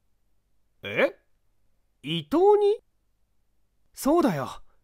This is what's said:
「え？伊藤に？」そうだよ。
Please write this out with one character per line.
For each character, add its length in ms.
「え？ 320
伊 200
藤 360
に？」 200
そ 260
う 40
だ 120
よ。 280